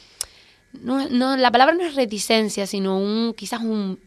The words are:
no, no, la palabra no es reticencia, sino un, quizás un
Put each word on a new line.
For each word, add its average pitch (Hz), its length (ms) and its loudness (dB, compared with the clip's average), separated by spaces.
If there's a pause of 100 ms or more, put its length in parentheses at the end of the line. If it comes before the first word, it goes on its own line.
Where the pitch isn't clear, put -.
(720)
no, 269 360 -4
no, 262 280 0
la 247 140 4
palabra 269 240 6
no 359 80 0
es 320 120 -4
reticencia, 214 720 0
sino 190 320 -2
un, 220 400 -2
quizás 220 240 -8
un 208 460 -4